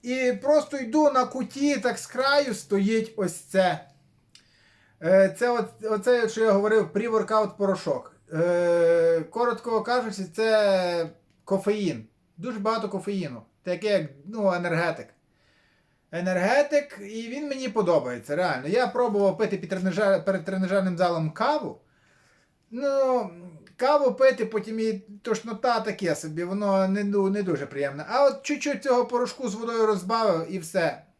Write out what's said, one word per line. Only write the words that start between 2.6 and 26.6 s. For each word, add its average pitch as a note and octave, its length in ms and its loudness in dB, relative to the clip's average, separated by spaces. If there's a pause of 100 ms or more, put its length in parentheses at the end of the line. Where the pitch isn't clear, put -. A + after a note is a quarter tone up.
ось F3+ 180 -4
це. F#3 520 0 (1160)
Е, F#3+ 360 6
це A#3+ 100 2
от, A#3+ 160 0 (180)
оце, A3 460 2
що A3 140 -4
я A3 80 4
говорив, G3+ 420 4
pre-workout G#3+ 640 0
порошок. F#3+ 580 -2 (180)
Е, E3+ 960 4
коротко A#3 520 -2
кажучи, A3+ 420 -2
це F#3 880 2 (340)
кофеїн. F#3+ 640 -2 (340)
Дуже A3 180 -8
багато G#3 300 -2
кофеїну. F#3 520 -6 (220)
Таке, F3+ 240 -4
як, E3+ 220 0 (160)
ну, G3+ 280 0
енергетик. E3+ 540 -2 (1040)
Енергетик, G#3 920 0
і A3 260 -10
він C#4+ 220 -8
мені C4 200 -6
подобається, D3 680 0
реально. D3+ 320 -2
Я A#3 200 2
пробував G#3 500 0
пити G3+ 200 -2
під E3+ 120 -10
тренажер-, F#3 560 0
перед F#3 200 -2
тренажерним F#3+ 520 -2
залом E3 340 0
каву. B3+ 500 -2 (880)
Ну, C4 580 0 (460)
каву C#4 380 4
пити, C4 320 4
потім A3 340 -4
і A3 140 0 (280)
тошнота A3+ 580 -2
таке F#3+ 360 -2
собі, D#3 280 -8
воно F#3+ 440 0